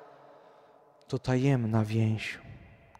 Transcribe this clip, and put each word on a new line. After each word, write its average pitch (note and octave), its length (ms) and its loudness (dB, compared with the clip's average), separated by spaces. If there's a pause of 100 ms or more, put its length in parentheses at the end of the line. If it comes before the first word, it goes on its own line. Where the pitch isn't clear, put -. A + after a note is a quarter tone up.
(1080)
to C3 120 -4
tajemna B2+ 680 2
więź, A2 560 -2 (580)